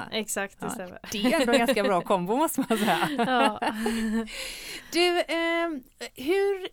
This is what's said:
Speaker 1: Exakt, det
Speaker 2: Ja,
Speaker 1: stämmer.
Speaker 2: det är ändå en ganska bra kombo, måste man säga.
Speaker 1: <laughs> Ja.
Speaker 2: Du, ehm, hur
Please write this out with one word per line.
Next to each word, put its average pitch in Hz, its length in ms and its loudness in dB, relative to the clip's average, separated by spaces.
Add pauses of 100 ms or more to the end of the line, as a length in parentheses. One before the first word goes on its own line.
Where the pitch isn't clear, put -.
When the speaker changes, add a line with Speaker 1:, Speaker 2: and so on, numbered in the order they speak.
(120)
Speaker 1:
Exakt, 208 480 -6
det 180 60 -6
Speaker 2:
Ja, 180 40 -4
Speaker 1:
stämmer. - 280 -10 (140)
Speaker 2:
det 214 60 -4 (140)
är 330 80 2
ändå 240 120 2
en 269 60 6
ganska 233 240 4
bra 196 180 4
kombo, 190 360 2
måste 294 320 2
man 220 100 2
säga. 196 340 2
Speaker 1:
<laughs> 269 60 -4
Ja. 240 420 2 (1300)
Speaker 2:
Du, 349 360 2
ehm, 330 540 0 (320)
hur 392 580 0